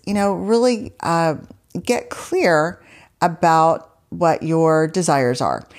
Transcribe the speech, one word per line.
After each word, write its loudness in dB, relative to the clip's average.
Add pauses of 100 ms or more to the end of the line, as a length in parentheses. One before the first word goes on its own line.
you -4
know, 0
really, 0
uh, -2 (460)
get -4
clear -2 (380)
about 2 (100)
what 0
your 2
desires 0
are. -2 (140)